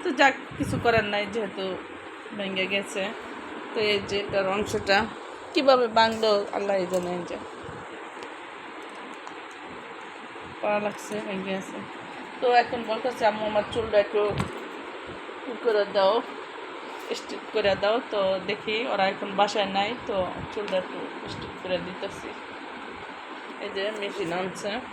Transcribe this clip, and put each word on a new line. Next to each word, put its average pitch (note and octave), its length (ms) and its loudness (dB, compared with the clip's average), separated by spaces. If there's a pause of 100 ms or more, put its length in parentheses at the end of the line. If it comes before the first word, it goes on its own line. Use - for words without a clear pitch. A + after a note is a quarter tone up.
তো F4+ 80 0
যাক, C4+ 220 6 (240)
কিছু C#4 260 0
করার A3+ 200 6
নাই, G#3 300 0
যেহেতু F#3+ 440 -2 (600)
ভেঙে F#3+ 300 0
গেছে। G3 420 0 (640)
তো A#3 80 2
এই G#3 260 4
যে G3+ 120 2
এটার G3 280 2
অংশটা G3+ 580 4 (480)
কীভাবে C4 340 8
ভাঙলো A3 680 6
আল্লাহই G3 320 2
জানে, F3+ 260 0
এই F3+ 180 -2
যে F3 80 -6 (3250)
পাড়া G#3 180 4
লাগছে, G#3 460 -4
ভেঙে F#3+ 180 -4
গেছে। F#3+ 340 -4 (640)
তো B3 120 6
এখন A#3+ 340 6
বলতেছে, A#3 380 0
"আম্মু, G#3+ 200 4
আমার G#3 260 4
চুলটা A3 280 4
একটু G#3 320 4 (1160)
ই A#3+ 160 -6
করে G#3 300 6
দাও, G3+ 280 6 (960)
স্ট্রেট - 380 -8
করে G3+ 220 6
দাও।" G#3+ 260 4 (100)
তো F#3+ 360 4
দেখি, A3 400 0
ওরা G3+ 200 4
এখন G3 280 -2
বাসায় G3+ 300 4
নাই, G3 300 2 (120)
তো F#3+ 200 2 (280)
চুলটা G3 220 0
একটু - 520 -4
স্ট্রেট - 340 -8
করে F#3 140 0
দিতেছি। F#3 500 -6 (1300)
এই G3+ 140 -6
যে G3 240 0
মেশিন G3 340 -2
আনছে G3 460 -2 (140)